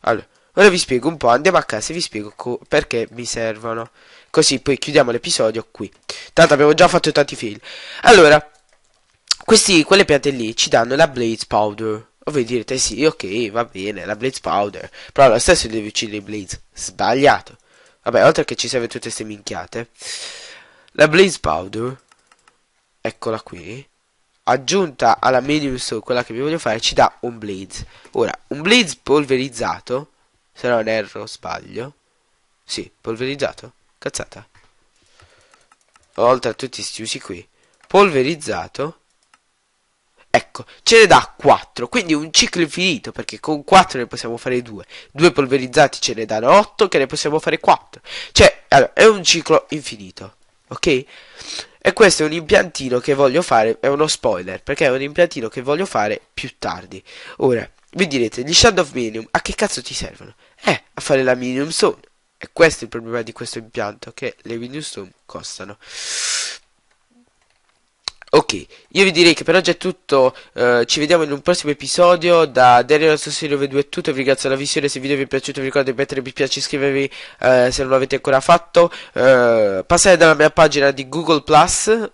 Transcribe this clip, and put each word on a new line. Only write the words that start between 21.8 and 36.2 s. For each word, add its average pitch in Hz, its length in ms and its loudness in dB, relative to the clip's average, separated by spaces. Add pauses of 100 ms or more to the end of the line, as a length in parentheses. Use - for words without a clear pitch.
eccola 110 320 -8
qui, 92 460 -18 (580)
aggiunta 135 720 0
alla 127 220 2
medium 139 360 -4
stone, 120 260 -8
quella 123 220 -4
che 113 100 -14
vi 117 60 -8
voglio 156 180 -4
fare, 113 220 -4
ci - 140 -4
dà - 260 2
un 117 180 -10
blaze. 98 480 -12 (260)
Ora, 104 200 -2 (160)
un 143 140 -8
blaze 202 400 0
polverizzato, 131 1120 -4 (400)
se - 160 -8
non 113 200 0
erro, 107 380 -6
sbaglio, 107 680 -14 (720)
sì, - 260 -12 (100)
polverizzato, 123 720 -8 (260)
cazzata, - 480 -12 (1700)
oltre 120 340 2